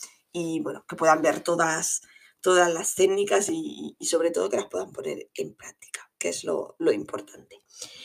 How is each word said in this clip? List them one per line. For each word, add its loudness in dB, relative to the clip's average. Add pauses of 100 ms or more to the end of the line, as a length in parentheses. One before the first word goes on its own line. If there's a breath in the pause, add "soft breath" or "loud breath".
(320 loud breath)
y, -4
bueno, -8
que -12
puedan 4
ver 2
todas, 0 (400 loud breath)
todas 6
las -4
técnicas 2
y, -6
y -8
sobre 2
todo 0
que -2
las -2
puedan -6
poner -8
en -8
práctica, -18
que -4
es -6
lo, -4
lo 4
importante. -10 (420 loud breath)